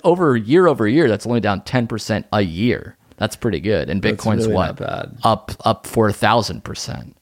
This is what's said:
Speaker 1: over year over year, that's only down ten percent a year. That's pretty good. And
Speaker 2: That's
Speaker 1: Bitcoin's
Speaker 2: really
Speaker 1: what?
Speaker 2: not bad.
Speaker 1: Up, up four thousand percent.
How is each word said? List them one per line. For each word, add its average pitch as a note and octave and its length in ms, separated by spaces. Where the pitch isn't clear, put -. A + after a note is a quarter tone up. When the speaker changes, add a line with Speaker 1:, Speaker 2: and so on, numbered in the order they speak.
Speaker 1:
over E3+ 340
year C#3 300
over A#2+ 220
year, C#3 200
that's G2+ 180
only A#2+ 140
down G2 200
ten A#2+ 260
percent G#2+ 460
a G#2 80
year. G2 560
That's G#2 180
pretty G2 240
good. E2+ 300
And F#2+ 120
Speaker 2:
That's A2 220
Speaker 1:
Bitcoin's A2 200
Speaker 2:
really A2 100
Speaker 1:
what? F2+ 120
Speaker 2:
not - 120
bad. - 440
Speaker 1:
Up, A2 300
up - 220
four G#2+ 240
thousand A2 540
percent. - 580